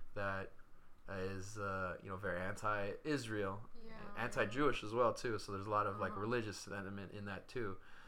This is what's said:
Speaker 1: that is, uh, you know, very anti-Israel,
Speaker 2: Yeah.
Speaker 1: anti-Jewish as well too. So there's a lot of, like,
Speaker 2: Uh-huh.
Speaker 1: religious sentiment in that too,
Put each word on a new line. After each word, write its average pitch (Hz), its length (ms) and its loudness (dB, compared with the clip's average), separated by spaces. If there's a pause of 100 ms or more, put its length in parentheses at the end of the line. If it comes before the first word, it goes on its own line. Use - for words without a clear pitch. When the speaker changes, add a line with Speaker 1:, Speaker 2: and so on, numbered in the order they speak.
(140)
Speaker 1:
that 98 380 0 (560)
is, 95 500 -2
uh, 95 440 0
you 95 80 -8
know, 95 60 -2
very 92 240 0
anti-Israel, 104 1200 0 (260)
Speaker 2:
Yeah. - 60 -6 (240)
Speaker 1:
anti-Jewish 120 680 4
as 107 100 -2
well 117 220 8
too. 110 240 0
So - 140 -4
there's 98 140 -2
a 107 40 -2
lot 104 160 6
of, 101 140 0
like, 95 120 2
Speaker 2:
Uh-huh. 104 100 -4
Speaker 1:
religious 110 360 2
sentiment 98 540 -6
in 101 140 -6
that 95 200 -6
too, 104 320 -2 (300)